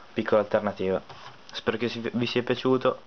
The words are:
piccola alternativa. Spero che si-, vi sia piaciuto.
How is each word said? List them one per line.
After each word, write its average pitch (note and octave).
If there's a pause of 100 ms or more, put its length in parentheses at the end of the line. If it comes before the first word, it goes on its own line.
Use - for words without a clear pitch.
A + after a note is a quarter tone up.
(140)
piccola A2+
alternativa. G2 (500)
Spero -
che A2+
si-, A2+
vi A#2+
sia A#2+
piaciuto. B2+